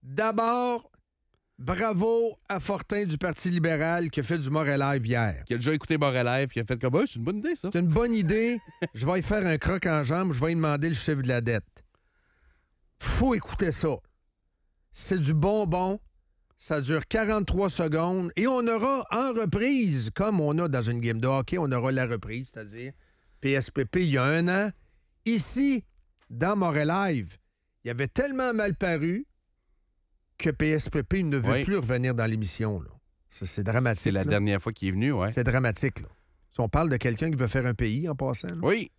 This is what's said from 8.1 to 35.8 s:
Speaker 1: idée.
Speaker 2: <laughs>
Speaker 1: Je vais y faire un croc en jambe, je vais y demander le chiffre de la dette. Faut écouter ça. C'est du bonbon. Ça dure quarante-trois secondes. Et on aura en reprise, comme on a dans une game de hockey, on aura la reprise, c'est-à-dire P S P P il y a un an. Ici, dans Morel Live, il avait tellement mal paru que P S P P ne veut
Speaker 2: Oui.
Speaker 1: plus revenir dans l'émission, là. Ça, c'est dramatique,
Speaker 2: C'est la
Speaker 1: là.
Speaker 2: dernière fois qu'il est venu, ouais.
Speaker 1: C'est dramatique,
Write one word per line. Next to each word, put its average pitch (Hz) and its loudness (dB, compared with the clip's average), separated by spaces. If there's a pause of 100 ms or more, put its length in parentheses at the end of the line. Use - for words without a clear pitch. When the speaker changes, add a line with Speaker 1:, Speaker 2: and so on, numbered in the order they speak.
Speaker 1:
idée. 220 2 (220)
Speaker 2:
<laughs> - -6
Speaker 1:
Je 113 -4
vais 180 2
y - -4
faire 208 0
un 160 2
croc 180 -2
en 156 2
jambe, 165 0
je 127 -2
vais 165 0
y - 0
demander 151 0
le 165 0
chiffre 139 -2
de 127 -2
la 123 2
dette. 117 -4 (1120)
Faut - 2
écouter 180 0
ça. 151 0 (960)
C'est - -2
du 156 2
bonbon. 185 2 (560)
Ça 151 -2
dure 139 0
quarante-trois 208 2
secondes. 170 0
Et 208 2
on 254 2
aura 233 0
en 254 0
reprise, 202 0
comme 202 0
on 147 2
a 175 0
dans 131 0
une 117 -2
game 113 -2
de 120 0
hockey, 135 0
on 151 0
aura 123 0
la 131 0
reprise, 117 -8
c'est-à-dire 113 -14 (480)
P 135 2
S 135 2
P 139 0
P 180 0
il 160 4
y 139 4
a 127 4
un 165 4
an. 196 2 (540)
Ici, 240 0 (460)
dans 156 0
Morel 151 2
Live, 165 -2 (480)
il 117 -6
avait 123 -2
tellement 262 0
mal 208 0
paru 175 0 (1120)
que 165 0
P 151 0
S 156 0
P 147 -2
P 185 0
ne 147 0
veut 123 2
Speaker 2:
Oui. 135 2
Speaker 1:
plus 190 0
revenir 123 0
dans 117 0
l'émission, 110 -2
là. 76 -14 (380)
Ça, - -14
c'est 98 -4
dramatique, 113 0
Speaker 2:
C'est 113 2
la 98 2
Speaker 1:
là. 95 0
Speaker 2:
dernière 101 2
fois 113 -6
qu'il - -6
est 95 0
venu, 110 0
ouais. 101 0
Speaker 1:
C'est 120 0
dramatique, 123 0